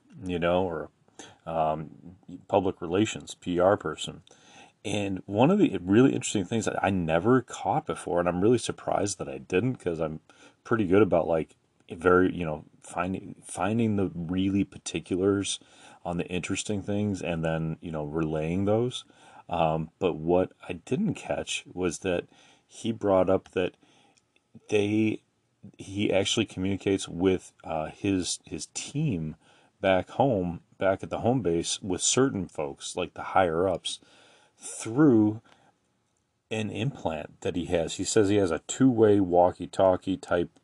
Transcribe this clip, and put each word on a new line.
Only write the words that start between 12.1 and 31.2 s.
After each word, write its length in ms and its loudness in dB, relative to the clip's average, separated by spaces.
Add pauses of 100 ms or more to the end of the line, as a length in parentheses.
you 100 -4
know, 200 -6 (160)
finding, 600 -6
finding 540 -2
the 180 0
really 520 0
particulars 920 -2 (440)
on 140 -6
the 100 -4
interesting 540 -6
things 400 -2
and 240 -4
then, 340 -2
you 120 -12
know, 120 -6
relaying 600 -2
those. 400 -2 (420)
Um, 420 0 (100)
but 180 0
what 340 2 (160)
I 60 -6
didn't 400 -4
catch 500 -8 (100)
was 260 -2
that 260 -4 (420)
he 240 -6
brought 380 2
up 220 0
that 240 -2 (920)
they, 540 0 (560)
he 340 -4
actually 340 0
communicates 640 -2
with, 460 0 (100)
uh, 220 -6
his, 580 -4
his 300 -12
team 640 -6 (420)
back 320 2
home, 480 0 (180)
back 260 0
at 60 -10
the 100 -6
home 220 0